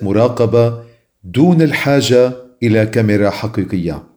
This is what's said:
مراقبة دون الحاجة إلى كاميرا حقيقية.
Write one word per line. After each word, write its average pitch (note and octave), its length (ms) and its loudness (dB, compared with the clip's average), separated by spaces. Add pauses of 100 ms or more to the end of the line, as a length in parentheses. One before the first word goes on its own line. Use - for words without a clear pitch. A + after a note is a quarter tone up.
مراقبة A#2 800 0 (440)
دون D#3+ 380 2
الحاجة C3 720 2 (300)
إلى A2 220 2
كاميرا G#2 440 0
حقيقية. F#2 720 -6 (140)